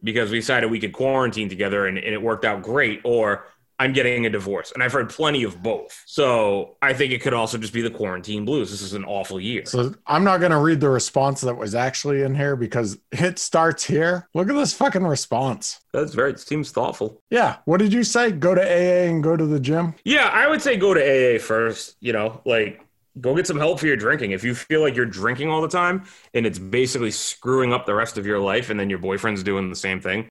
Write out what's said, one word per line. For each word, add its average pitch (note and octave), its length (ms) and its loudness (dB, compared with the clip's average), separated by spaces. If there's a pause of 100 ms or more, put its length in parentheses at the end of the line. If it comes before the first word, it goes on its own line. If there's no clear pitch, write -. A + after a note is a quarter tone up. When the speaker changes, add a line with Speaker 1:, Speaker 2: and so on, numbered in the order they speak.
Speaker 1:
because A2 280 -2
we A2+ 80 -2
decided A#2 320 0
we A2+ 100 -2
could G2 120 -4
quarantine B2 580 0
together G2 360 -2
and, F#2+ 120 -2
and G#2+ 160 -4
it G#2 80 -4
worked A2 220 -2
out G2+ 180 -2
great, A2+ 420 -2
or A2 420 0 (320)
I'm C3 140 2
getting B2 340 2
a A2 40 0
divorce. G2 420 -6
And B2+ 100 -4
I've B2 100 0
heard B2+ 160 0
plenty D3 360 0
of F2+ 180 -8
both. G2+ 440 -6
So A2 760 0
I C3+ 100 2
think C3 200 0
it B2 100 -4
could C3 120 0
also A#2 240 -2
just A2 140 -8
be A#2 80 -2
the A2+ 100 -2
quarantine G#2 540 -6
blues. A#2+ 260 -2
This G2 120 -8
is F#2+ 120 -8
an G2 100 -8
awful G2 360 -6
year. A2 260 -6
Speaker 2:
So B2 280 -2 (120)
I'm D#3+ 180 2
not F#3 160 4
gonna E3 200 4
read D#3 200 4
the D3 100 4
response C3+ 520 0
that B2 140 -2
was A2 180 -6
actually C3+ 480 -2
in C3+ 120 0
here C#3+ 220 0
because A#2 420 -4 (140)
it F3 260 0
starts D#3+ 460 0
here. E3 500 0
Look F3+ 140 0
at C#4 80 0
this C#4 180 0
fucking C4+ 300 0
response. C3 760 -2 (120)
Speaker 1:
That's B2+ 220 -2
very, C3 180 2
it - 80 -12
seems D3 300 -4
thoughtful. - 600 -4
Speaker 2:
Yeah. A#3 260 2 (100)
What E3 120 4
did G3+ 140 4
you A#3+ 120 2
say? A#3 280 2
Go F3 220 2
to F3+ 80 6
A F3+ 440 4
A - 40 2
and E3 120 0
go D#3+ 140 2
to D#3+ 100 2
the D3+ 140 0
gym? D#3+ 340 0 (100)
Speaker 1:
Yeah, B3+ 280 4
I A#3 160 4
would D4+ 120 2
say C4 160 2
go G3 180 4
to D#3+ 60 6
A C3 360 4
A - 20 0
first, A2+ 640 -2
you A#2 120 -2
know, A2+ 320 -2
like, A2 400 0 (360)
go B2+ 140 0
get F3 140 0
some D#3 100 -2
help D#3 220 2
for D#3 60 -2
your C#3+ 100 4
drinking. A#2 340 0
If F#2+ 140 -4
you B2 100 -2
feel D#3 260 0
like C#3+ 140 2
you're B2 120 2
drinking A#2 440 -4
all D#3 100 0
the D#3+ 80 -2
time F3+ 360 0 (300)
and A#2 120 2
it's F#2+ 120 -2
basically A#2+ 520 -2
screwing B2+ 600 0
up B2 120 -2
the G2+ 100 0
rest A2+ 220 0
of G2+ 100 -6
your G#2 120 0
life G2+ 320 0
and G#2+ 80 -2
then G2+ 120 -2
your F#2+ 100 -4
boyfriend's G2 420 -2
doing F#2+ 280 -2
the F2 60 -10
same F#2+ 240 -4
thing, G2 300 -4